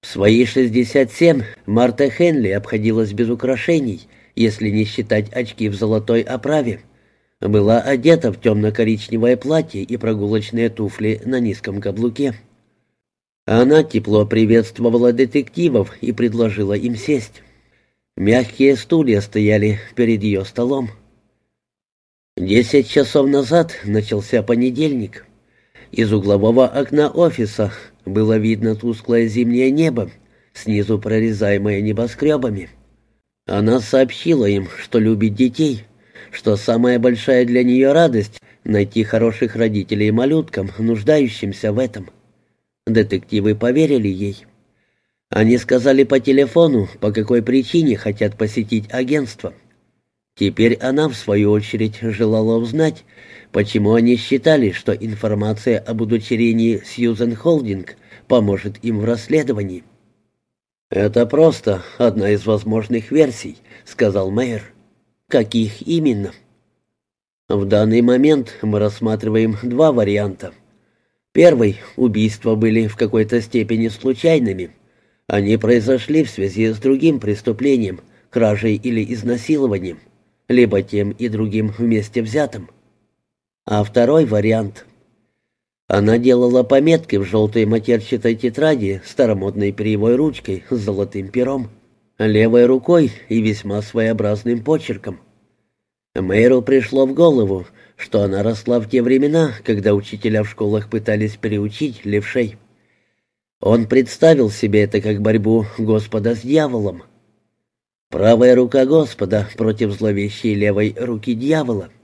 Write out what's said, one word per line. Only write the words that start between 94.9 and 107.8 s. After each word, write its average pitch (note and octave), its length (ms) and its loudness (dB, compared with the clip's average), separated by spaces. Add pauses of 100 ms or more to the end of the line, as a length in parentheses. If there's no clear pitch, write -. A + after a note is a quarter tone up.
Мэйру A2+ 480 2
пришло C3 420 2
в C3+ 80 -4
голову, A#2 540 2 (280)
что - 260 -2
она G2+ 220 -2
росла A#2 360 0
в G#2+ 100 -8
те B2+ 120 2
времена, C#3 520 2 (100)
когда G#2 300 0
учителя G#2+ 500 -2
в G#2 60 -6
школах G#2 400 -4
пытались G#2+ 480 -4
переучить G#2 680 -6
левшей. G#2 520 -4 (1040)
Он A2+ 260 2
представил C3 640 4
себе G#2 340 0
это G#2 160 0
как G#2 220 -2
борьбу A2 440 2 (120)
Господа A2 580 -2
с G#2+ 60 -12
дьяволом. A#2+ 600 -2 (1080)